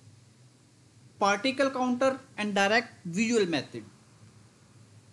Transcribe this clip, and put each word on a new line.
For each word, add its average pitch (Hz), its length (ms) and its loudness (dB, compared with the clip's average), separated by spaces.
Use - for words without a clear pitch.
particle 269 540 0
counter 254 360 0
and 214 420 -6
direct 196 600 0
visual 226 300 2
method। 135 340 -6